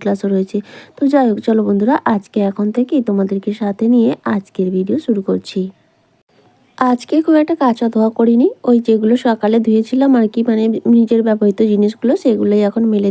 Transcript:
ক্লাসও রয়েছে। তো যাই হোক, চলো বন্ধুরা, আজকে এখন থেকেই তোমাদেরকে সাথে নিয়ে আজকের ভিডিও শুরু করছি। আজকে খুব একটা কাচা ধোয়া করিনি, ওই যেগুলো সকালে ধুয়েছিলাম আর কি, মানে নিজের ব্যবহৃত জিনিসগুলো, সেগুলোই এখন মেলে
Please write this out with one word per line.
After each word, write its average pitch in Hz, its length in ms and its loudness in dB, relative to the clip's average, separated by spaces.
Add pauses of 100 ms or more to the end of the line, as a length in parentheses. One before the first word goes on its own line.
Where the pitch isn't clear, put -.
ক্লাসও 202 320 -4
রয়েছে। 190 240 -2 (400)
তো - 40 -18 (100)
যাই 277 180 4
হোক, 208 180 -2
চলো 220 200 2
বন্ধুরা, 202 280 0 (200)
আজকে 202 240 -6 (100)
এখন 208 260 -4
থেকেই 254 340 -2
তোমাদেরকে 196 420 -2 (100)
সাথে 202 320 -4
নিয়ে 233 160 2 (260)
আজকের 190 400 -4
ভিডিও 190 300 -2
শুরু 202 240 -2
করছি। 185 320 -4 (1160)
আজকে 247 380 -2 (100)
খুব 320 160 2
একটা 320 220 -2
কাচা 233 300 0
ধোয়া 220 160 2 (100)
করিনি, 233 280 2 (220)
ওই 240 80 4 (100)
যেগুলো 220 260 2 (140)
সকালে 220 380 0
ধুয়েছিলাম 226 540 0
আর 226 140 2
কি, 226 60 -2 (100)
মানে 220 140 0 (340)
নিজের 226 300 2
ব্যবহৃত 214 320 0 (120)
জিনিসগুলো, 214 420 0 (100)
সেগুলোই 208 460 2
এখন 233 140 -2 (100)
মেলে 202 180 0